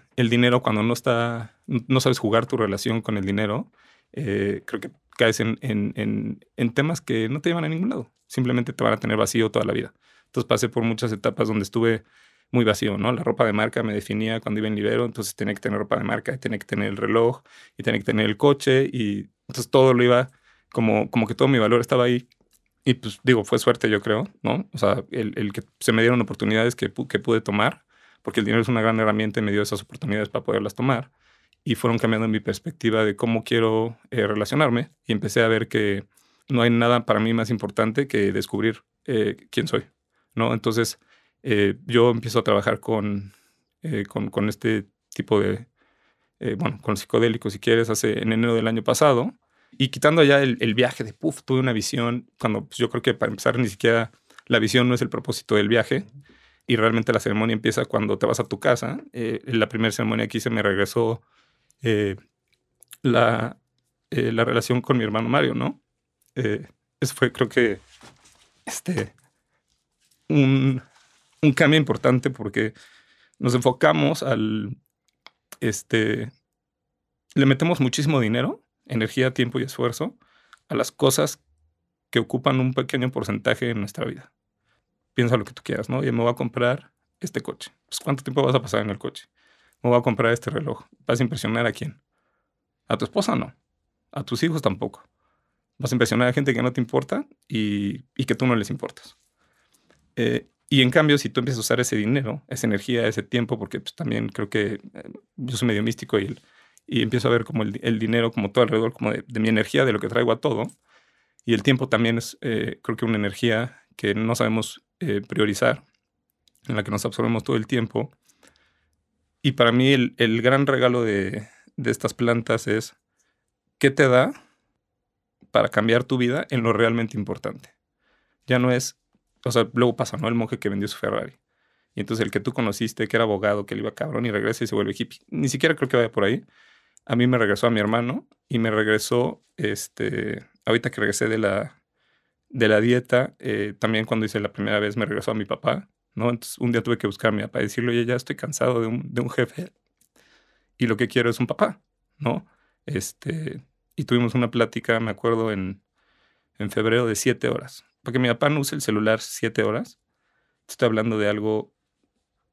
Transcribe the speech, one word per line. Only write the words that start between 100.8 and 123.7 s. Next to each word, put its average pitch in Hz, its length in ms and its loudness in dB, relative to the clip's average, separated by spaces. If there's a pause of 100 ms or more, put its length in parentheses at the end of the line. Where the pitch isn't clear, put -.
en 123 80 6
cambio, 151 280 6
si 139 120 -4
tú 127 100 -2
empiezas 123 200 -4
a - 20 -6
usar 117 180 0
ese 120 160 -2
dinero, 117 540 -2
esa - 180 -4
energía, 113 400 0
ese 107 160 -2
tiempo, 120 340 -2
porque, 104 220 -10
pues, - 160 -14
también 113 320 -4
creo 107 220 -8
que, 104 320 -2 (120)
eh, - 180 -18 (260)
yo 127 180 -6
soy 123 140 0
medio 104 120 0
místico 113 380 -2
y 95 60 -2
el, - 160 -10 (460)
y 117 160 0
empiezo 120 260 0
a - 20 4
ver 117 140 2
como 120 180 -2
el, 104 200 -6
el 113 160 0
dinero 117 340 0
como 101 180 -2
todo 123 120 4
alrededor, 113 280 0
como 117 200 -4
de, 107 140 -6
de 120 140 -6
mi 110 80 2
energía, 113 380 2
de 120 80 2
lo 104 60 -2
que 110 100 -4
traigo 120 240 2
a 113 80 -2
todo. 120 280 -2 (760)
Y 117 80 2
el 110 100 2
tiempo 131 240 4
también 117 300 2
es, - 240 -8
eh, 113 420 -4
creo 113 140 -4
que - 80 -2
una 113 100 0
energía 110 640 -2 (140)
que 101 180 -2
no 110 220 -2
sabemos, 110 460 -2 (180)
eh, 104 280 -2
priorizar, 107 560 0 (840)
en 117 100 -4
la 104 60 -2
que 104 80 -8
nos 107 120 -2
absorbemos 113 400 -2
todo 131 140 -2
el 110 100 -4
tiempo. 113 440 -4 (1300)
Y 139 100 2
para 120 200 6
mí 127 200 4
el, 127 260 2
el 117 240 2
gran 135 260 4
regalo 123 360 2
de, 101 460 -2 (260)
de 120 160 -2
estas - 220 -4
plantas 117 540 0
es, 110 280 -4 (800)